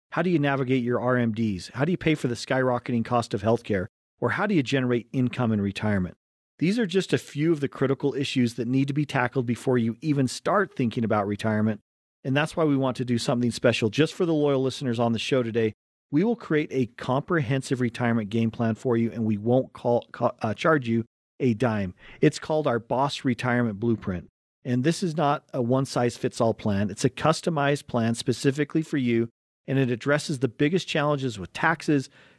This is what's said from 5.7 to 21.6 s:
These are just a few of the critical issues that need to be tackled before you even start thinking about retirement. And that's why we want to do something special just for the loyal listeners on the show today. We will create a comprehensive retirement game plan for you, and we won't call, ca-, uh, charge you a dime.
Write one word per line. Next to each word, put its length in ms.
These 180
are 100
just 260
a 60
few 340
of 80
the 80
critical 460
issues 400
that 120
need 220
to 40
be 140
tackled 400
before 320
you 220
even 260
start 480
thinking 300
about 240
retirement. 520
And 120
that's 200
why 80
we 120
want 200
to 80
do 120
something 360
special 380
just 220
for 140
the 80
loyal 260
listeners 380
on 140
the 80
show 240
today. 280
We 140
will 100
create 380
a 140
comprehensive 840
retirement 480
game 220
plan 240
for 220
you, 160
and 120
we 120
won't 360
call, 380
ca-, 220
uh, 120
charge 340
you 160
a 160
dime. 400